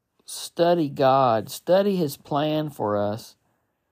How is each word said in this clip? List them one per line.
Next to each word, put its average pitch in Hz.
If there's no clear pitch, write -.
study 170
God, 131
study 196
his 151
plan 151
for 104
us 104